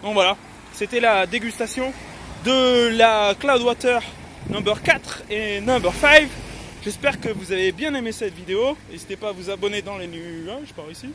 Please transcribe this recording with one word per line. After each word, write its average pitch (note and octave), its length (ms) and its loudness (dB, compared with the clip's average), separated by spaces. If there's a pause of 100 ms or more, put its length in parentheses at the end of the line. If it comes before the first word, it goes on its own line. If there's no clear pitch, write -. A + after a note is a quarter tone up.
Donc G#3 100 -4
voilà, G3 240 4 (340)
c'était A3+ 280 -2
la G#3+ 260 4
dégustation A#3 680 -4 (540)
de B3 500 6
la A3 380 6
Cloudwater B3 680 2 (500)
number G#3 320 -2
quatre - 480 0
et G#3 300 -4
number B3+ 300 0
five. D4 380 6 (540)
J'espère C4+ 360 -2
que - 100 -6
vous G3 220 -6
avez F#3 220 0
bien C#4+ 220 -4
aimé A#3 180 -4
cette G#3 200 -6
vidéo. F#3+ 440 -2 (120)
N'hésitez E3+ 280 -12
pas G#3 120 -8
à - 40 -6
vous F3+ 160 -10
abonner G3+ 320 -4
dans G3 160 -10
les F3+ 100 -10
nuages E3+ 680 -12
par D#3 160 -14
ici. G#3 260 -14